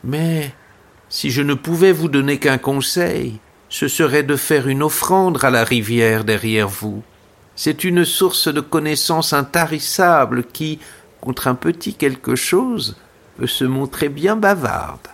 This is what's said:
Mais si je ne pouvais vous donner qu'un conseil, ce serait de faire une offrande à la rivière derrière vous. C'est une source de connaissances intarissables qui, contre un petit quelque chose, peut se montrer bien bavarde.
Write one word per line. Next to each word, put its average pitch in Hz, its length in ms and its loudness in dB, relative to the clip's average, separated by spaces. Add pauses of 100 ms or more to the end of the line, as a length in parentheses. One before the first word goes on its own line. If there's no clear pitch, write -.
Mais 151 520 -2 (540)
si - 220 -4
je 131 120 0
ne 143 120 2
pouvais 170 380 4
vous 165 160 0
donner 139 300 2
qu'un 135 180 2
conseil, 135 800 -2 (300)
ce - 200 -4
serait 147 340 2
de 143 140 0
faire 139 320 0
une 135 140 0
offrande 175 640 2
à 131 60 4
la 117 140 4
rivière 113 600 2
derrière 107 440 0
vous. 104 340 -8 (520)
C'est 151 300 -2
une 175 220 4
source - 420 0
de 147 120 0
connaissances 156 760 0
intarissables 147 1080 2
qui, 156 340 -6 (420)
contre 131 280 -4
un 127 60 2
petit 165 380 -4
quelque 131 420 -2
chose, 214 600 -2 (400)
peut - 100 -6
se - 180 -2
montrer 135 440 -2
bien 156 280 0
bavarde. 190 760 -2